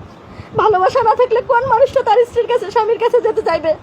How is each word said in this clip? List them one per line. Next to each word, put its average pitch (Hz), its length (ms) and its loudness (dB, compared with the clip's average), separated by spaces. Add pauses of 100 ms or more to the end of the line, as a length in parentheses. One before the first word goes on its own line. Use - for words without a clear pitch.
(560)
ভালোবাসা 440 460 2
না 453 120 2
থাকলে 480 260 0
কোন 494 260 -2
মানুষটা 523 360 2
তার 466 220 2
স্ত্রীর 466 220 -4
কাছে, 415 240 -2
স্বামীর 440 280 0
কাছে 466 220 2
যেতে - 220 -2
চাইবে? 320 400 0